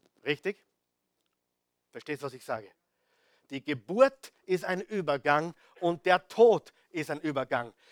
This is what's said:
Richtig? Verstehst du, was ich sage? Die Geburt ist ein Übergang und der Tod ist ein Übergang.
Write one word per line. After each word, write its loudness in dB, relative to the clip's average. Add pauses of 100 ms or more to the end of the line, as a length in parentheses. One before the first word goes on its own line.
(260)
Richtig? -4 (1300)
Verstehst -10
du, -6
was -10
ich -20
sage? -8 (800)
Die -10
Geburt -2 (120)
ist -2
ein -2
Übergang 0 (260)
und -2
der 2
Tod 4 (160)
ist -6
ein -8
Übergang. -4 (180)